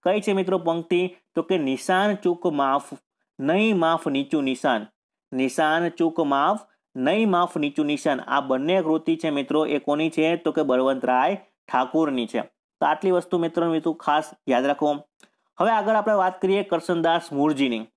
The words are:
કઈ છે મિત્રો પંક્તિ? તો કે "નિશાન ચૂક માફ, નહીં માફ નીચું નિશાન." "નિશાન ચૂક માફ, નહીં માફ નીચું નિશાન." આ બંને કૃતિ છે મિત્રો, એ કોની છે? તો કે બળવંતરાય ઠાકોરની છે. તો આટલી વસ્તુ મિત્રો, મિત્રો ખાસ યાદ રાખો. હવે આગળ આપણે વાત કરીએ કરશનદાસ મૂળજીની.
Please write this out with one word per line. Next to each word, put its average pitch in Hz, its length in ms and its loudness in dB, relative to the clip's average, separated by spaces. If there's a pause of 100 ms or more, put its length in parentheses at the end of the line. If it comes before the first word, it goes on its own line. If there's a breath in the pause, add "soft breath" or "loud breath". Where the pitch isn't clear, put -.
કઈ 202 180 2
છે 202 120 -2
મિત્રો 190 260 0
પંક્તિ? 170 580 -2 (180 loud breath)
તો 165 80 0
કે 175 160 0
"નિશાન 185 560 0
ચૂક 175 320 -2
માફ, 143 360 0 (580)
નહીં 190 380 2
માફ 165 300 2
નીચું 139 360 0
નિશાન." 127 420 -2 (460)
"નિશાન 156 560 0
ચૂક 165 320 -2
માફ, 147 380 2 (380)
નહીં 185 340 2
માફ 175 260 0
નીચું 147 300 -2
નિશાન." 147 340 -2
આ 127 200 0
બંને 139 420 0
કૃતિ 160 340 0
છે 160 140 -4
મિત્રો, 147 360 0
એ 143 120 -2
કોની 147 320 -2
છે? 160 260 0
તો 165 160 -4
કે 156 100 0
બળવંતરાય 131 720 2 (340)
ઠાકોરની 135 580 0
છે. 110 140 -4 (400)
તો 156 60 2
આટલી 160 240 0
વસ્તુ 175 280 0
મિત્રો, 170 320 0
મિત્રો 160 220 0
ખાસ 156 420 -2 (140)
યાદ 127 180 2
રાખો. 143 300 0 (640 soft breath)
હવે 196 100 2
આગળ 214 240 0
આપણે 214 200 2
વાત 185 280 0
કરીએ 196 200 2
કરશનદાસ 165 680 -2
મૂળજીની. 139 540 0 (100)